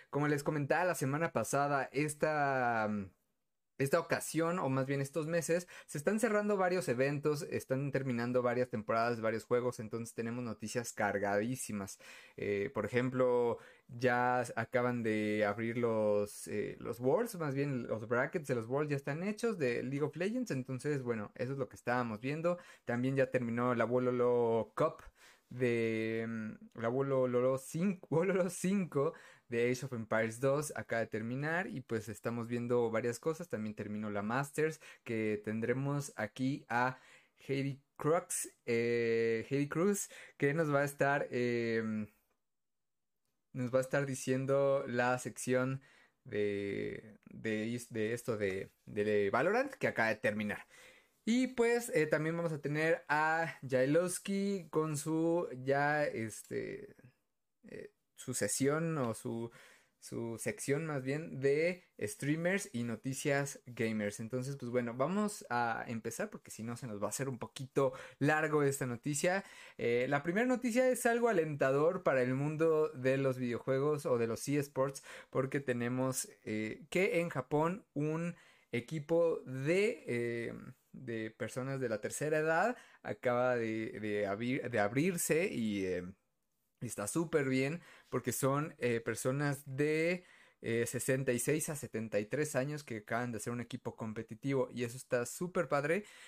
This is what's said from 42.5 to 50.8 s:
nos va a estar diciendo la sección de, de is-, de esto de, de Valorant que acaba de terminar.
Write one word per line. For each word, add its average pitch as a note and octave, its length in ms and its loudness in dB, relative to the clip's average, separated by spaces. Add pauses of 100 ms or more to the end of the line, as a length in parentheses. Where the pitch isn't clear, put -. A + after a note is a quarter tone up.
nos B2+ 200 -2
va C3 40 4
a C3 60 4
estar C#3+ 220 0
diciendo C3+ 800 2
la B2 320 2
sección B2+ 640 -2 (440)
de, G#2 1000 -4
de A2 440 -4
is-, A#2 220 -6
de A2 220 -2
esto A#2+ 240 -4
de, G2 380 -2 (120)
de G#2 440 2
Valorant G3 460 2
que - 120 0
acaba A2+ 220 2
de A2 80 0
terminar. G#2 500 -2 (560)